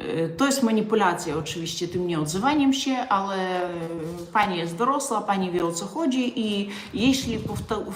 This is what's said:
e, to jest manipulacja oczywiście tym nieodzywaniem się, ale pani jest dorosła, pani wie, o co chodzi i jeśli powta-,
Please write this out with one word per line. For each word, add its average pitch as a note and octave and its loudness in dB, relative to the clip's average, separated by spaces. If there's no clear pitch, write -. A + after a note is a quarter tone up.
e, D#3+ 0
to C4+ 2
jest - 2
manipulacja G#3 2
oczywiście E3 -4
tym F3+ -2
nieodzywaniem G3 2
się, C4+ 0
ale F#3+ 0
pani G3 2
jest E3 -4
dorosła, B3 0
pani F#3+ 0
wie, F3 0
o E3+ 0
co F#3 -6
chodzi B3+ 0
i G3+ 0
jeśli A#3 2
powta-, - -4